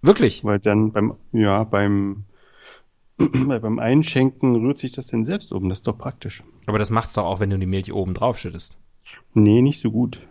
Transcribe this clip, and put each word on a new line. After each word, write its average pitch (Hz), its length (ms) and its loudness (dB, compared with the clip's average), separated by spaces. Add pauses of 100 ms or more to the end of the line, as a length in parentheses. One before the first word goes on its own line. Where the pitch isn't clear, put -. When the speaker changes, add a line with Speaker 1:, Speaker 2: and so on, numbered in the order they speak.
Speaker 1:
Wirklich? 156 440 4
Speaker 2:
Weil 104 140 2
dann 107 340 2
beim, 107 220 0 (180)
ja, 107 320 2
beim, 101 580 -2 (480)
<clears throat> - 460 -20
weil 131 420 0
beim 110 200 -4
Einschenken 131 760 2
rührt 123 220 0
sich 127 160 -8
das 131 140 -12
dann 113 180 -2
selbst 190 260 -6
oben. 98 160 -4
Das 95 120 -4
ist - 80 -6
doch 110 100 -6
praktisch. - 440 -12 (260)
Speaker 1:
Aber 104 120 -2
das 104 120 -2
macht's 113 220 -2
doch 101 120 -2
auch, 92 160 -4
wenn 98 80 -2
du 98 100 -2
die 95 60 -4
Milch 95 260 -4
oben 92 220 -4
drauf 117 260 -4
schüttest. - 380 -14 (560)
Speaker 2:
Nee, 107 280 6
nicht 139 200 0
so 113 100 -2
gut. 113 400 -4